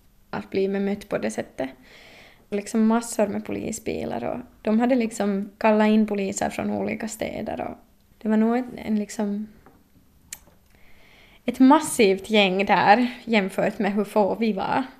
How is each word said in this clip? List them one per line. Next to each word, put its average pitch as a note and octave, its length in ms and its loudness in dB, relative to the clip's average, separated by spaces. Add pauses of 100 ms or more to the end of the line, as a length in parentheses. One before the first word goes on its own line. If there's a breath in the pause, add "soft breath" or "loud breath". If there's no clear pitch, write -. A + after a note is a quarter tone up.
(300)
att G3+ 200 -10
bli G3 180 0
bemött G3 420 -4
på - 80 -2
det G#3+ 140 -4
sättet. - 380 -8 (800 loud breath)
Och G#3 60 -6
liksom A3 320 0
massor A3+ 400 0
med G#3 180 -6
polisbilar, - 800 -6
och - 160 -6 (220)
de A3 180 0
hade B3 160 2
liksom G#3 640 -2
kallat G#3+ 300 4
in G#3+ 200 4
poliser G3 420 -4
från G#3 220 -4
olika G#3 360 -6
städer, - 540 -8
och - 160 -10 (400)
det G#3+ 120 -6
var A3 80 2
nog A3+ 200 2
en, B3 200 -6
en G#3+ 220 -4
liksom... G#3 480 -6 (2000 soft breath)
Ett B3 140 -4
massivt C4 720 4
gäng G3+ 360 4
där G#3+ 420 6 (160)
jämfört G3+ 560 0
med G3 140 0
hur G#3 100 0
få G3 320 0
vi A3 180 0
var. B3 300 -2 (160)